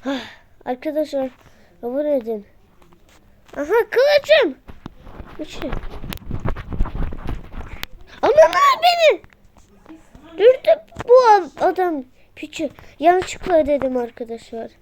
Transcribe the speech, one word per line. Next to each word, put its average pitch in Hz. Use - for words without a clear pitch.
Ah, 262
arkadaşlar 277
abone 285
edin. 220
Aha 285
kılıcım. 494
Üçü. -
Aman 554
ha 523
beni. 679
Dürtüp 523
bu 480
ad-, 359
adam. 349
Piçi. 302
Yanlışlıkla 349
dedim 262
arkadaşlar. 233